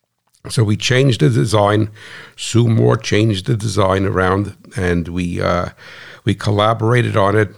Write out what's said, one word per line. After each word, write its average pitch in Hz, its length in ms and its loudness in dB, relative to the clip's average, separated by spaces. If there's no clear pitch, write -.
So - 160 -2
we 104 140 0
changed 127 420 0
the 151 100 4
design. 107 600 0
Sue 120 320 2
Moore 117 260 4
changed 107 500 0
the 127 120 0
design 98 480 0
around, 98 500 0
and 87 320 -2
we, 90 320 -4
uh, 90 300 -2
we 101 100 0
collaborated 110 840 0
on 98 180 2
it 107 220 2